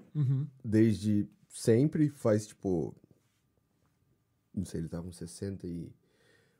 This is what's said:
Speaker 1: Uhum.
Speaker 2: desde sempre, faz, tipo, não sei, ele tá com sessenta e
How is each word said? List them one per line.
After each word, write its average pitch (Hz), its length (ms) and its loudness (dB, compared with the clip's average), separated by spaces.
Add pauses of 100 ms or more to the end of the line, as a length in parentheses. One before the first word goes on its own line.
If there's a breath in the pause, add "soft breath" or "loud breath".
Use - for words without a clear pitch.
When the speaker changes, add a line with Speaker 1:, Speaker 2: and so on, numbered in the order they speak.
(140)
Speaker 1:
Uhum. 139 320 0 (160)
Speaker 2:
desde 104 640 2 (220)
sempre, 147 600 2
faz, 107 360 0
tipo, 85 480 -4 (1600)
não 98 120 -4
sei, - 140 -8
ele 82 80 -8
tá 85 120 -8
com 87 120 -10
sessenta 90 540 -10
e 85 240 -10 (680)